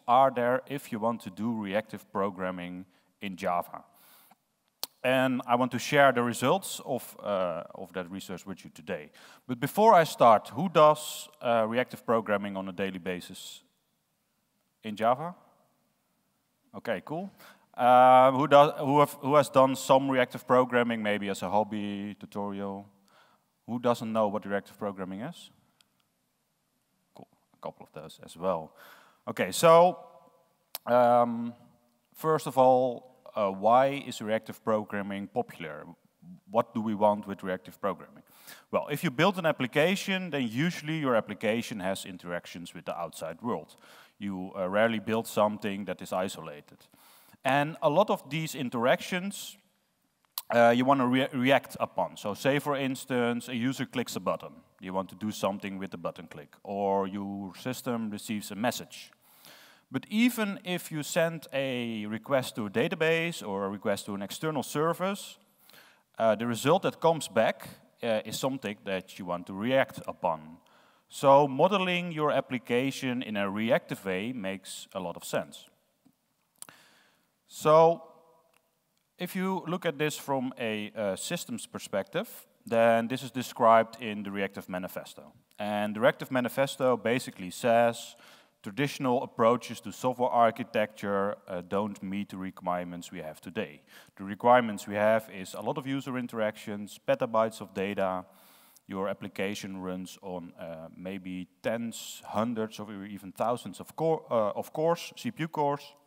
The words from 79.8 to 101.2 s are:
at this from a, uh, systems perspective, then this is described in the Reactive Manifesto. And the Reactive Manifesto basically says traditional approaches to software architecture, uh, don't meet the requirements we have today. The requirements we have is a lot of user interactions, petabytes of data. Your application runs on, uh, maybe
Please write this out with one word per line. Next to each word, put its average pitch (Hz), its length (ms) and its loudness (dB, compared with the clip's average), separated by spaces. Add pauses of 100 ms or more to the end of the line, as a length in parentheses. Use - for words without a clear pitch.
at 147 100 -2
this 151 200 -2
from 131 420 -4
a, 107 360 -4
uh, 101 200 -2
systems - 500 -8
perspective, - 640 -6 (340)
then 113 440 4
this 127 160 -6
is 127 80 -12
described 113 680 4
in 107 220 -8
the 101 80 -10
Reactive 98 400 -6
Manifesto. 90 640 -10 (240)
And 104 380 -4
the 107 60 -6
Reactive 147 280 2
Manifesto 131 640 0
basically 110 540 -4
says 117 640 2 (460)
traditional 131 640 -2
approaches 117 580 2
to 101 100 -10
software 123 380 -2
architecture, 107 1080 0 (100)
uh, 90 200 -8
don't 101 360 -4
meet 98 260 -6
the 101 80 -12
requirements 90 720 -8
we 87 120 -10
have 76 180 -14
today. 80 400 -8 (360)
The 98 80 -12
requirements 113 600 4
we 104 80 -6
have 107 400 2
is 92 220 -12
a - 60 -10
lot 139 180 -6
of 135 80 -10
user 135 320 -6
interactions, 107 880 -6
petabytes 113 540 0
of 95 120 -14
data. 95 520 -2 (600)
Your 98 220 -6
application 98 720 -6
runs 92 460 -10
on, 90 360 -10
uh, 82 280 -14 (100)
maybe 92 500 -10 (140)